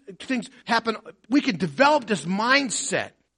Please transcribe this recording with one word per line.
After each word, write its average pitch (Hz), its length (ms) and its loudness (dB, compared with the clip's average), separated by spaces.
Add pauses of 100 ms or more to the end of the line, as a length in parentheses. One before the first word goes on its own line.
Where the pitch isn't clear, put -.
(200)
things 240 300 -4 (160)
happen. 226 320 0 (320)
We 277 100 4
can 208 160 0
develop 233 500 2
this 165 200 -2
mindset 208 840 0 (260)